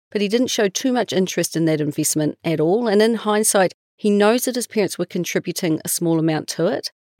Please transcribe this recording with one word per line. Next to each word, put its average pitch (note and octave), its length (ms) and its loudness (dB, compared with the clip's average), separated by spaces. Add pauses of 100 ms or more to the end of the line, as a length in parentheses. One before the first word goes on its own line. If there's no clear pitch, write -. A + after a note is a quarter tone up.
but G#3 120 -2
he G#3 60 0
didn't A#3+ 200 2
show G#3 200 0
too B3+ 240 -2
much B3 220 -2
interest F3+ 420 -2
in E3 100 2
that D#3 160 2
investment D3+ 600 -2
at D#3+ 160 -2
all, F#3+ 280 2
and G#3 140 4
in A3+ 140 4
hindsight, G#3+ 580 2 (260)
he G#3 120 0
knows G#3 340 2
that B3 100 -4
his A#3+ 120 -4
parents G3 320 -2
were F3 60 -2
contributing E3+ 800 -4
a - 60 -8
small E3 300 0
amount D#3 280 0
to E3 200 -2
it, - 240 -4 (280)